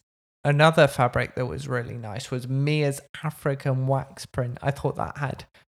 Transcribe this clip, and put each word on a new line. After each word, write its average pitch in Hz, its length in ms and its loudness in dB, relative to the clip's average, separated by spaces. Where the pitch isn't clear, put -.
Another 151 420 6
fabric 120 480 0
that 123 120 -4
was 135 200 -8
really 123 320 -6
nice 113 320 -10
was 127 160 -6
Mia's 139 540 0
African 135 640 -2
wax - 360 -2
print. 123 380 -4
I - 80 0
thought - 260 -2
that - 220 -6
had - 280 -6